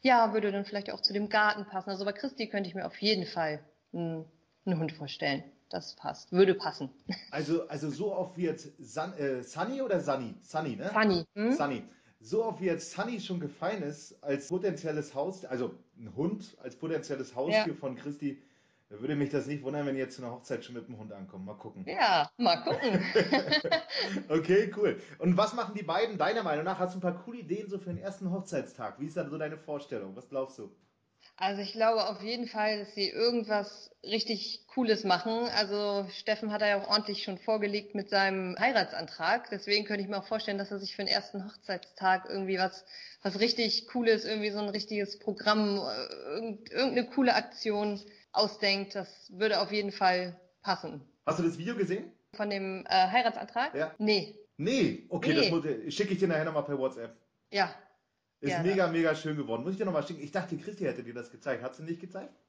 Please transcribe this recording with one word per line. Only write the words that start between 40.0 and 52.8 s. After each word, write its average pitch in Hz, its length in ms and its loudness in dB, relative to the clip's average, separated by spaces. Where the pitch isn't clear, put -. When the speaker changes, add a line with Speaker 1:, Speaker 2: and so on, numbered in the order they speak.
Speaker 1:
ich 196 40 -4
mir 202 120 -2
auch 196 80 -10
vorstellen, 214 320 -2
dass 196 120 -6
er 196 80 -6
sich 196 160 -10
für 208 60 -6
den 196 80 -4
ersten - 340 -2
Hochzeitstag 185 840 -2
irgendwie 190 280 -2
was, 185 280 -2
was 190 160 -2
richtig - 480 2
Cooles, 226 360 4
irgendwie 214 280 -2
so 208 80 -4
ein 208 100 -2
richtiges 202 500 -4
Programm, 208 600 2
äh, 120 340 -4
irgend-, 226 360 -8
irgendeine 247 380 2
coole 247 260 4
Aktion 208 640 -2
ausdenkt. 196 640 0
Das 190 140 -4
würde 202 280 2
auf 202 120 -2
jeden 202 180 0
Fall 180 480 2
passen. 160 400 -4
Speaker 2:
Hast 160 140 2
du 170 40 2
das 165 140 2
Video 208 180 -4
gesehen? 196 360 -2
Speaker 1:
Von 208 160 -4
dem, 190 380 -4